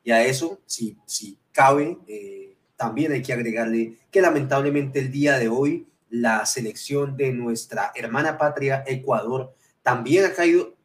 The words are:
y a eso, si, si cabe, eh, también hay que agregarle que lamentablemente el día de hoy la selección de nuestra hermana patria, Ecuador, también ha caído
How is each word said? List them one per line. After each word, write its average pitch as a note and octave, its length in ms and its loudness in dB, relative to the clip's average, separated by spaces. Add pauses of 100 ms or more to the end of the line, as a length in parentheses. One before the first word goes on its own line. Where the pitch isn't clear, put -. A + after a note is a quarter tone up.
y A2+ 80 -4
a A2+ 140 6
eso, C3 420 -2
si, A2+ 300 -8 (100)
si - 320 -10 (140)
cabe, D3 460 4 (100)
eh, G#3 480 -16 (200)
también C#3+ 360 -2
hay C3 100 -2
que C3 100 -6
agregarle A2+ 680 -2 (120)
que F#3+ 100 4
lamentablemente C#3+ 760 2
el C3 140 -2
día C#3+ 260 2
de A2+ 100 2
hoy C#3+ 380 0 (240)
la A2+ 340 0
selección C3+ 720 -4
de C3+ 160 0
nuestra A#2 640 -4
hermana C3 420 -2
patria, C#3 500 0
Ecuador, C3 680 -4 (280)
también B2+ 420 2
ha F3 80 0
caído E3+ 420 2 (100)